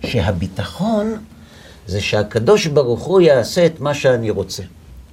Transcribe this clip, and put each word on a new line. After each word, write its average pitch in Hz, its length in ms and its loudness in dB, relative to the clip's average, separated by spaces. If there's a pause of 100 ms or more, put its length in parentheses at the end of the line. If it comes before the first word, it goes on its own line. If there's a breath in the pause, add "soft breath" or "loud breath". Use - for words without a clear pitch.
שהביטחון 139 1120 -4 (680 loud breath)
זה 98 140 -4
שהקדוש 117 680 0
ברוך 120 380 0
הוא 185 160 2
יעשה 156 460 4
את 160 140 -2
מה 143 140 -4
שאני 120 360 2
רוצה. 95 320 -6 (500)